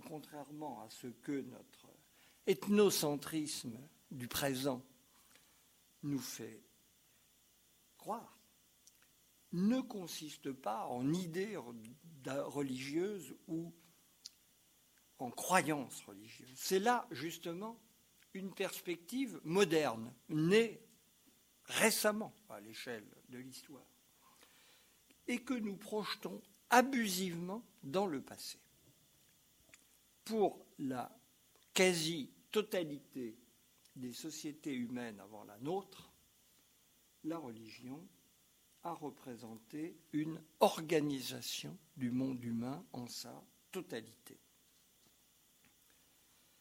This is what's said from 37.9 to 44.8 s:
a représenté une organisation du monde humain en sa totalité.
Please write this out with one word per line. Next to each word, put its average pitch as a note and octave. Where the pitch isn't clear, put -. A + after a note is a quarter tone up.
a E3+
représenté C3+
une D#3
organisation D3
du B2+
monde B2+
humain A#2
en B2
sa A#2+
totalité. B2